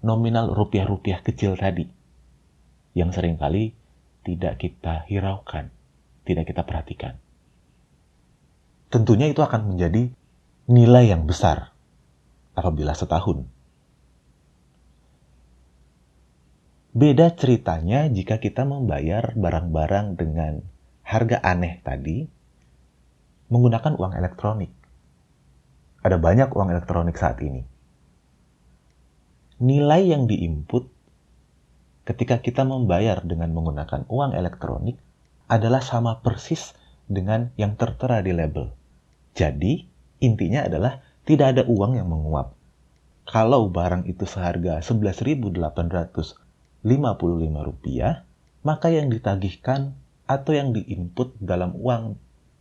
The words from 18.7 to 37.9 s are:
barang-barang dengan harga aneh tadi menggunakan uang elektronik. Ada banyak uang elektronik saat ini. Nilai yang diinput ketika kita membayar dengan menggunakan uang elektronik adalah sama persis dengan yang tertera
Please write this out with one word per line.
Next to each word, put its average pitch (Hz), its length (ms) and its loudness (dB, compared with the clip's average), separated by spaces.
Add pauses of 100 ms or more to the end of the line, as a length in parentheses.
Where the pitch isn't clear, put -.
barang-barang 85 800 -2
dengan 78 480 -4 (400)
harga 117 400 0
aneh 87 400 -2
tadi 76 480 -6 (1200)
menggunakan 120 480 2
uang 92 160 -4
elektronik. 104 560 -4 (1400)
Ada 92 160 2
banyak 123 320 4
uang 95 160 0
elektronik 85 480 -2
saat - 240 -2
ini. 67 240 -8 (1900)
Nilai 143 480 4
yang 139 240 2
diinput 85 560 -2 (1200)
ketika 120 320 0
kita 123 240 -2
membayar 104 640 0
dengan 82 240 -2
menggunakan 80 560 -4
uang 143 320 -2
elektronik - 560 -6 (560)
adalah 117 320 2
sama 117 400 -2
persis - 560 -6 (320)
dengan 107 480 -2
yang 104 160 0
tertera 117 480 -2